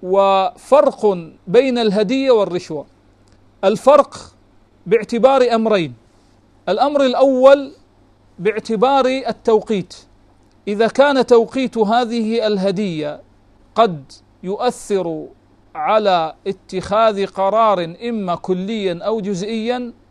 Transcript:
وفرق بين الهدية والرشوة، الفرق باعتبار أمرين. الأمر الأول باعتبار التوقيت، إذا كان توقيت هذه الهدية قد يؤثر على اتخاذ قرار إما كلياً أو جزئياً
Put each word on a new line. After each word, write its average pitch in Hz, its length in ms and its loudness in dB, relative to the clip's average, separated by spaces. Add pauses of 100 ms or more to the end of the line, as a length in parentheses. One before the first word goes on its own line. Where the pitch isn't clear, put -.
وفرق 196 1120 2 (300)
بين 240 300 2
الهدية 233 540 0
والرشوة، 175 540 -2 (760)
الفرق 262 720 2 (520)
باعتبار 233 720 2
أمرين. 214 380 0 (760)
الأمر 277 360 0
الأول 269 680 4 (680)
باعتبار 220 680 0
التوقيت، 226 920 -2 (720)
إذا 208 200 0
كان 269 380 2
توقيت 233 520 2
هذه 226 680 0
الهدية 185 760 -4 (540)
قد 185 280 0 (400)
يؤثر 185 840 -6 (500)
على 180 600 0 (120)
اتخاذ 196 800 -2
قرار 190 680 0 (140)
إما 196 260 -4
كلياً 185 680 -4
أو 220 180 -4
جزئياً 220 720 -6 (180)